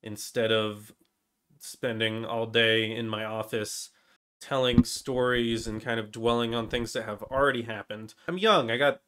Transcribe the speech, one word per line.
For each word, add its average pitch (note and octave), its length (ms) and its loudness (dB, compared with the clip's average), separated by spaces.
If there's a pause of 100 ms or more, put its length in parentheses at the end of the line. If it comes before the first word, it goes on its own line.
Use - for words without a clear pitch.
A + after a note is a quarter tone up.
instead A2 480 -2
of G#2+ 440 0 (640)
spending A2 680 -4
all A2+ 220 -2
day A2+ 440 4
in A2+ 200 -4
my A2 160 -4
office G#2+ 640 -6 (500)
telling B2+ 420 4
stories A#2+ 840 0
and A2 160 -6
kind A2+ 180 -2
of G#2+ 120 -10
dwelling A#2 420 0
on A2+ 140 -4
things A#2+ 260 -4
that A2+ 100 -4
have G#2 200 -8
already C3 380 2
happened. G#2+ 520 -10 (120)
I'm F3 120 -4
young, F#3 320 4
I A#2+ 80 0
got C#3+ 280 2